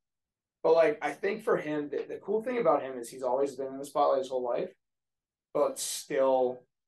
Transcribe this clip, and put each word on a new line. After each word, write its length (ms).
But, 120
like, 280
I 100
think 320
for 120
him, 340
the, 180
the 80
cool 260
thing 160
about 240
him 160
is 100
he's 140
always 320
been 140
in 100
the 60
spotlight 340
his 100
whole 140
life, 300
but 240
still 840